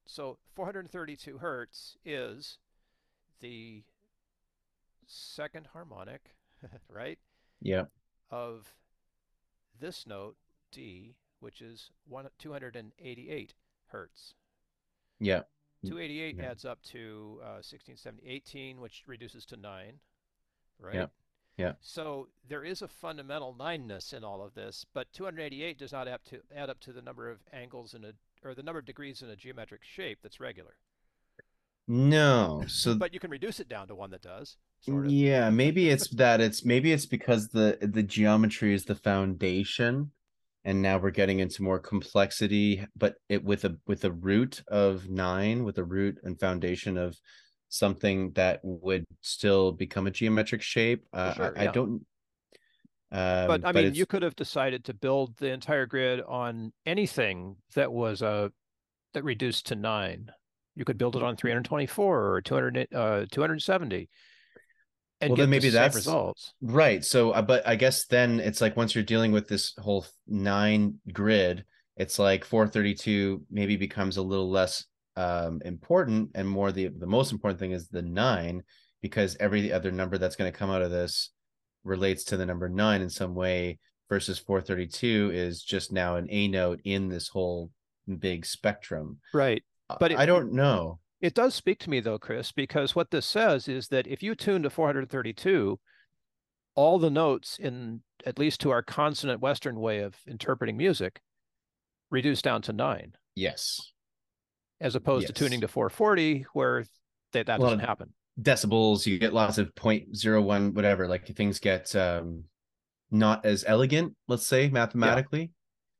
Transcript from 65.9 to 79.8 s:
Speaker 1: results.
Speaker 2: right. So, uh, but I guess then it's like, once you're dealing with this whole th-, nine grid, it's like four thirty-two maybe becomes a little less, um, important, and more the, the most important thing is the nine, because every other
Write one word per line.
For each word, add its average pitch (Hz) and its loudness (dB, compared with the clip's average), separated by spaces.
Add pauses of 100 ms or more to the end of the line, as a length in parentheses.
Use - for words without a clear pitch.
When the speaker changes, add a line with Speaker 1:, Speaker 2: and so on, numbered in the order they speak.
Speaker 1:
results. 113 -2
Speaker 2:
right. 120 4
So, 117 6
uh, 110 4
but 120 4
I 113 4
guess 127 2
then 120 4
it's 107 0
like, 110 2
once 117 2
you're 110 2
dealing 113 4
with 104 4
this - -2
whole 101 0
th-, - -16 (140)
nine 104 2 (140)
grid, 98 2 (320)
it's - -4
like 98 4
four 110 4
thirty-two 101 0 (100)
maybe 101 0
becomes 95 -2
a 95 -2
little 95 -2
less, 92 2 (300)
um, 85 -2
important, 110 0
and 98 -2
more 98 0
the, 92 -2
the 85 -8
most 127 2
important 101 -4
thing 92 -4
is 87 -6
the 87 -6
nine, 90 0 (360)
because 98 -2
every 104 2
other 92 0